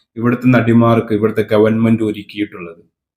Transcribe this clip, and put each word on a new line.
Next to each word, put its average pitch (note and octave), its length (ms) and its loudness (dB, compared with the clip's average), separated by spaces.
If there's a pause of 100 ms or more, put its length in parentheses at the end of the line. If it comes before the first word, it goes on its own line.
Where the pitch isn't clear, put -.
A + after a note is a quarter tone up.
(160)
ഇവിടുത്തെ A#2+ 320 -2
നടിമാർക്ക് A#2 680 2
ഇവിടുത്തെ G#2+ 360 -2
ഗവൺമെന്റ് A2 520 2
ഒരുക്കിയിട്ടുള്ളത്? G2+ 800 -10 (340)